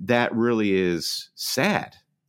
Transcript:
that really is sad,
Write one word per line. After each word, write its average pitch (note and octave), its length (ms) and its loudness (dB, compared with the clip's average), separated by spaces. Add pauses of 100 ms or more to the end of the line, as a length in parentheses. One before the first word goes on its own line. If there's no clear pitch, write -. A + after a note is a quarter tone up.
that A#2+ 280 2
really A2+ 380 2
is F2+ 640 -2
sad, C#3+ 600 -2 (340)